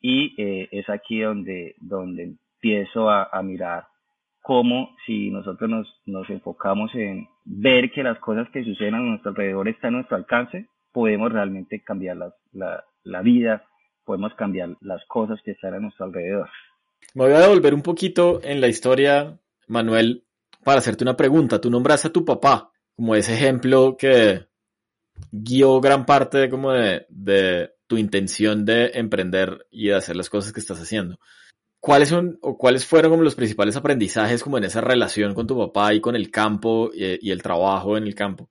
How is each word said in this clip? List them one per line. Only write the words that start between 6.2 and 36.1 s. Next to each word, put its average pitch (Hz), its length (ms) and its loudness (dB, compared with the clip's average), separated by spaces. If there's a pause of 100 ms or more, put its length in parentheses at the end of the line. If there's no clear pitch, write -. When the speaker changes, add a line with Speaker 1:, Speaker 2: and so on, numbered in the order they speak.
Speaker 1:
enfocamos 101 680 -6
en 104 320 -8 (180)
ver 123 460 2
que 143 120 -6
las 117 160 -2
cosas 113 300 -6
que 131 140 -8
suceden 107 320 -4
a 117 40 -4
nuestro 113 300 -4
alrededor 98 380 -4
están 117 260 -4
a 123 40 -2
nuestro 127 200 -6
alcance, 123 500 -4 (240)
podemos 113 400 0
realmente 98 520 -6
cambiar 92 340 -10
las, 87 160 -14 (180)
la, 90 320 -12 (200)
la 92 180 -12
vida, 117 420 2 (420)
podemos 101 280 -6
cambiar 92 480 -6
las 95 260 -12
cosas 110 360 -4
que 104 80 -10
están 95 240 -10
a 98 40 -10
nuestro 101 280 -10
alrededor. 92 420 -6 (640)
Speaker 2:
Me 131 120 0
voy 139 80 6
a 156 60 6
devolver 175 340 6
un 143 100 -2
poquito 175 600 0
en 143 160 -6
la 127 80 2
historia, 143 720 2 (280)
Manuel, 113 560 0 (400)
para 135 160 4
hacerte - 240 -2
una 127 120 0
pregunta. 135 460 4
Tú 120 80 0
nombraste 135 380 2
a - 60 -4
tu - 120 2
papá, 135 460 0 (260)
como 113 180 0
ese 107 200 0
ejemplo 131 640 4
que 113 500 4 (840)
guió 131 480 4
gran 135 260 2
parte 139 340 2
de, 135 100 2
como 135 220 -4
de, 110 380 0
de 95 600 0 (180)
tu 117 100 -2
intención 104 680 -2
de 117 300 2
emprender 95 760 -4
y 107 160 -4
de 101 80 4
hacer 92 200 -2
las 90 140 -8
cosas 104 220 -6
que 113 80 -12
estás 87 220 -12
haciendo. 90 360 -6 (640)
¿Cuáles 143 300 4
son, 175 320 -2
o 135 160 -6
cuáles 127 300 2
fueron 160 240 6
como 165 120 4
los 147 120 2
principales 107 420 0
aprendizajes 113 640 0
como 143 140 -4
en 104 60 0
esa 101 180 -4
relación 104 540 0
con 113 100 -4
tu 131 100 -2
papá 104 380 2
y 110 80 2
con 120 140 -2